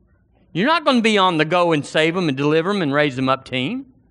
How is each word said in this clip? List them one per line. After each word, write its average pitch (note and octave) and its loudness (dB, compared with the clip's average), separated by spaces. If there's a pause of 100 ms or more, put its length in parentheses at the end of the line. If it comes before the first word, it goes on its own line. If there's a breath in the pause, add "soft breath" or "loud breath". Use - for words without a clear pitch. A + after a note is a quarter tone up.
(540)
You're F#3 0
not D#4+ 0
gonna B3+ 2
be G#3+ 2
on F#3 2
the D3+ 2
go F3 0
and C#3+ 0
save E3 0
'em F#3 -2
and C3 -4
deliver D#3 0
'em G3+ -2
and C#3 -2
raise C#3+ 0
'em C3 0
up C3 0
team. E3+ -6 (240)